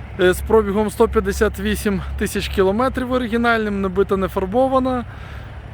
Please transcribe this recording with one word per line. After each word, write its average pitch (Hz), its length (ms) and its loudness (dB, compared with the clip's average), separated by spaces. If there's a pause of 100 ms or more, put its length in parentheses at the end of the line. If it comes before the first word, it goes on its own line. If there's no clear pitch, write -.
(200)
Е, 180 140 6
з - 80 -4
пробігом 214 480 2
сто 226 180 2
п'ятдесят 208 520 0
вісім 202 420 -2 (160)
тисяч 202 300 -2
кілометрів 240 640 2
оригінальним, 226 720 0
не 196 60 0
бита, 190 300 2
не 190 100 0
фарбована. 254 800 0 (680)